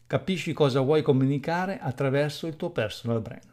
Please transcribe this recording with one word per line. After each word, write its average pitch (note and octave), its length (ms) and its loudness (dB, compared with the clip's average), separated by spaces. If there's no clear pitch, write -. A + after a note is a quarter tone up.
Capisci E3 460 -2
cosa C#3 280 2
vuoi D3 200 4
comunicare D3 800 0
attraverso C#3+ 680 -2
il D3+ 100 -6
tuo F3+ 120 -6
personal A#2 540 -2
brand. - 180 -12